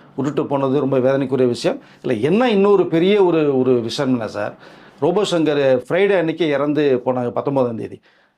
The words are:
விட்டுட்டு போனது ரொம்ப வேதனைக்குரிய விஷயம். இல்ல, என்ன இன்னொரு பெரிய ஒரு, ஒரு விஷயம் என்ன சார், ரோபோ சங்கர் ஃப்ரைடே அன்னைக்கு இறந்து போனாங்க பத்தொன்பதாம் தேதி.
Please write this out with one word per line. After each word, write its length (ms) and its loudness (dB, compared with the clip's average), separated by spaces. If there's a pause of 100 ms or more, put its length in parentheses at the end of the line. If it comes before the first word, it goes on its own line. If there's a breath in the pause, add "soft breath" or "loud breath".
(160 loud breath)
விட்டுட்டு 300 -4
போனது 340 -2
ரொம்ப 180 -2
வேதனைக்குரிய 480 0
விஷயம். 320 -2 (240 loud breath)
இல்ல, 120 -2
என்ன 360 0
இன்னொரு 360 4
பெரிய 380 2
ஒரு, 340 2
ஒரு 220 2
விஷயம் 320 -4
என்ன 160 -2
சார், 260 -8 (460 loud breath)
ரோபோ 220 0
சங்கர் 680 2
ஃப்ரைடே 300 2
அன்னைக்கு 300 -2
இறந்து 560 0
போனாங்க 260 -2
பத்தொன்பதாம் 460 -2
தேதி. 240 -12 (380 soft breath)